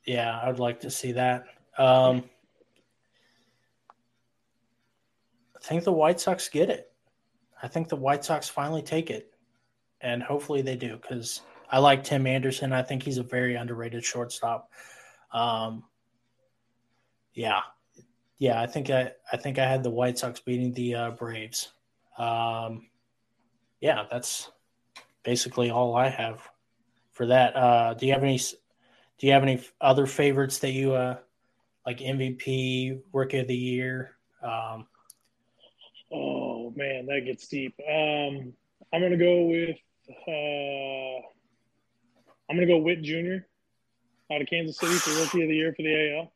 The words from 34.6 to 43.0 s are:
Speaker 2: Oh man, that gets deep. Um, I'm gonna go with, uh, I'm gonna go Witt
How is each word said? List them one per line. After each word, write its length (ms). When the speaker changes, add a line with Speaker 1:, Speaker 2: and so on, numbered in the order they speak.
Speaker 2:
Oh 640
man, 320
that 180
gets 220
deep. 260
Um, 640
I'm 80
gonna 160
go 280
with, 320
uh, 960
I'm 80
gonna 100
go 120
Witt 240